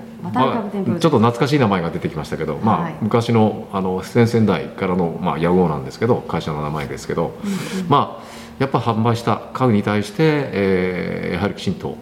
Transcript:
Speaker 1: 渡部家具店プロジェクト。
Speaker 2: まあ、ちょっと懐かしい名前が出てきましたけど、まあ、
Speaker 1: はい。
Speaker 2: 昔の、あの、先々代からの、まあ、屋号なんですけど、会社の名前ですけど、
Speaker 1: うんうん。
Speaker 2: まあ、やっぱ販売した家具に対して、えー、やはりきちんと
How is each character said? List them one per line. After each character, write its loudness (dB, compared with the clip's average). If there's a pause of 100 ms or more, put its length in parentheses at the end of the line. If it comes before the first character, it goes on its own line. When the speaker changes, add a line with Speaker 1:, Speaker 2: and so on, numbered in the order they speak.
(240)
Speaker 1:
渡 0
部 0
家 -2
具 -8
店 -
プ -
ロ -
ジ -
ェ -
ク -
ト。 -2
Speaker 2:
ま 0
あ、 -6
ち 4
ょ 6
っ 6
と 4
懐 6
か 0
し 2
い 4
名 4
前 2
が -2
出 -6
て -4
き -6
ま -4
し -12
た -4
け -2
ど、 -2
ま 2
あ、 -2
Speaker 1:
は -4
い。 -8
Speaker 2:
昔 2
の、 2
あ -2
の、 -2
先 2
々 4
代 0
か -4
ら 0
の、 0
ま -2
あ、 -4
屋 2
号 6
な -2
ん -6
で -8
す -14
け 0
ど、 2
会 -2
社 -4
の -4
名 -4
前 -4
で -8
す -12
け -4
ど、 -2 (100)
Speaker 1:
う -8
ん -4 (320)
う -6
ん。 -4
Speaker 2:
ま 2
あ、 -18 (340)
や 0
っ -8
ぱ 0
販 0
売 2
し -6
た 0 (100)
家 0
具 6
に 4
対 0
し -8
て、 -12
え 0
ー、 0
や -2
は 2
り -4
き -12
ち 0
ん 0
と -8